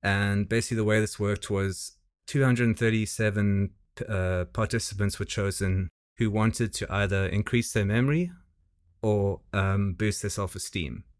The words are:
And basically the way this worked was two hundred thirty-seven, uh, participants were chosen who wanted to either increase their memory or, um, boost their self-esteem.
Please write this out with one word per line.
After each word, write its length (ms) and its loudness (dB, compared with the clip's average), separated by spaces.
And 460 0
basically 280 0
the 60 0
way 160 4
this 200 -2
worked 300 -2
was 480 -2
two 160 0
hundred 340 4
thirty-seven, 920 2
uh, 460 0
participants 680 -2
were 60 -2
chosen 640 -2
who 140 0
wanted 420 0
to 200 -6
either 340 2
increase 460 0
their 120 2
memory 460 2
or, 400 2
um, 400 2
boost 280 -2
their 80 -4
self-esteem. 760 -6